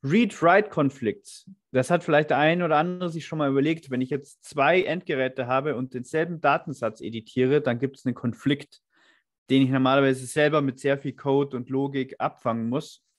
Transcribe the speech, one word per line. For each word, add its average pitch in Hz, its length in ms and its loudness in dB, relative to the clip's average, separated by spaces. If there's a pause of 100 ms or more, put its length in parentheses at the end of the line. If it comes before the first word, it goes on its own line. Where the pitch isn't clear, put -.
Read-Write-Conflicts. 170 1500 0 (220)
Das 127 180 0
hat 175 140 0
vielleicht 151 260 2
der 131 80 2
ein 165 240 2
oder 156 140 2
andere 180 340 -2
sich 160 160 -10
schon 160 120 -8
mal 143 120 0
überlegt, 139 400 0
wenn 127 100 -2
ich 131 100 -4
jetzt - 340 -8
zwei 151 400 2
Endgeräte 131 640 -4
habe 135 260 -2
und 127 200 -8
denselben 160 460 -6
Datensatz 139 600 -2
editiere, 127 600 0
dann 120 200 -2
gibt 131 160 -4
es - 100 -10
einen 123 80 -2
Konflikt, - 680 -4 (720)
den 135 120 4
ich 131 80 2
normalerweise 131 560 2
selber 151 360 2
mit 135 160 -4
sehr 139 180 0
viel 139 180 -8
Code 139 420 0
und 120 140 -8
Logik 135 500 -4
abfangen 117 480 -4
muss. 147 360 -8 (140)